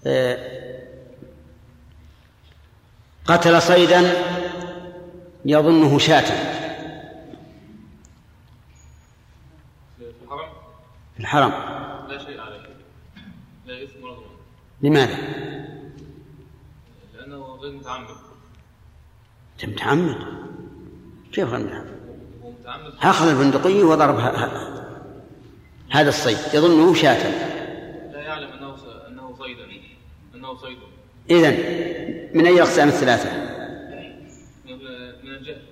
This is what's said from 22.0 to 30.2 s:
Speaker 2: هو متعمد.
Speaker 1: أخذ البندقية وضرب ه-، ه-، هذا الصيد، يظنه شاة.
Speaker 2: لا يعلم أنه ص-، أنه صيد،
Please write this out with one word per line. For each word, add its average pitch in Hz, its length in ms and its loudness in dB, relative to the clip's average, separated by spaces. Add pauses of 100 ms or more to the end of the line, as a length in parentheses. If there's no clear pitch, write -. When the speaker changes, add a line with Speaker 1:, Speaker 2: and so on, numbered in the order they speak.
Speaker 2:
هو - 80 -18
متعمد. - 500 -18
Speaker 1:
أخذ 170 260 4
البندقية 139 560 4
وضرب 151 360 4
ه-، - 260 -2
ه-، - 380 -10 (1080)
هذا 143 180 4
الصيد، 117 280 -2 (160)
يظنه 165 400 6
شاة. 139 360 4 (840)
Speaker 2:
لا 143 80 -16
يعلم 147 320 -12
أنه 135 240 -16
ص-، 113 320 -20
أنه 127 280 -20
صيد، 127 220 -16 (760)